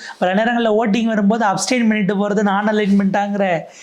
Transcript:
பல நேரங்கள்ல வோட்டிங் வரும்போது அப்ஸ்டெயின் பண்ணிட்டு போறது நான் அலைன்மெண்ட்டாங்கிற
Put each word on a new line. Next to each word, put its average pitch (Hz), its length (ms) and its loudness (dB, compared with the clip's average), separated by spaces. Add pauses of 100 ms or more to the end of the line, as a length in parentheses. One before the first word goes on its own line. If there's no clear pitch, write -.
(200)
பல 180 140 0
நேரங்கள்ல 226 380 0
வோட்டிங் 220 340 0
வரும்போது 220 400 0
அப்ஸ்டெயின் 233 420 0
பண்ணிட்டு 208 420 0
போறது 202 140 0
நான் 202 240 0
அலைன்மெண்ட்டாங்கிற 202 920 0 (220)